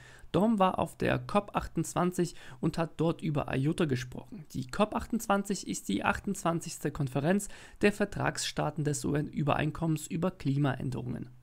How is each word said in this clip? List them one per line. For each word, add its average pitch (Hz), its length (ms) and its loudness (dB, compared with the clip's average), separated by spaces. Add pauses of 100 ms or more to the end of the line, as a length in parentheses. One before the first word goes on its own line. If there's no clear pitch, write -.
(320)
Dom 214 260 4
war 185 220 4
auf - 180 -2
der - 220 2
cop 202 360 0
achtundzwanzig 175 800 0 (260)
und 165 200 0
hat 165 180 -2
dort 165 240 2
über 147 340 0
iota 147 300 2
gesprochen. 139 640 -4
Die 127 140 -6
cop - 300 0
achtundzwanzig 202 720 0
ist - 200 -6
die - 160 0
achtundzwanzigste 170 840 0
Konferenz 147 600 0 (320)
der 202 120 6
Vertragsstaaten 151 920 -2
des 147 220 -2
U-N-Übereinkommens 151 1000 0
über 180 240 0
Klimaänderungen. 135 1000 -2 (140)